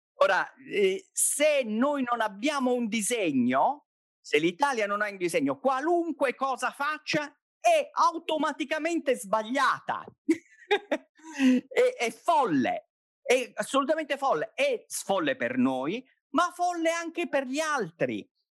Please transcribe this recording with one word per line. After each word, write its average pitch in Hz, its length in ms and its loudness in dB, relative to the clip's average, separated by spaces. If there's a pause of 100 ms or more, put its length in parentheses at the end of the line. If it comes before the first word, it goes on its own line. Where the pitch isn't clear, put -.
(180)
Ora, 185 360 2
eh, 190 580 -2
se 294 520 0
noi 254 380 -2
non 240 180 -2
abbiamo 247 520 -2
un 240 160 -2
disegno, 185 1000 0 (300)
se - 200 -2
l'Italia 208 480 0
non 202 160 -2
ha 208 80 -2
un 202 80 -12
disegno, 170 400 0
qualunque 277 760 0
cosa 254 360 -4
faccia 294 600 -4 (300)
è 320 320 4
automaticamente 311 1200 0
sbagliata. 214 880 -2 (200)
<laughs> - 920 -4 (220)
È, 254 640 4
è 226 140 0
folle, 156 800 0 (280)
è 247 360 2
assolutamente 285 600 0
folle, 226 380 -2
è - 340 -2
folle 165 480 -2
per 127 220 -2
noi, 135 440 0 (280)
ma 339 240 2
folle 349 360 -2
anche 339 380 -4
per 277 160 -2
gli 262 140 -6
altri, 190 680 -4 (240)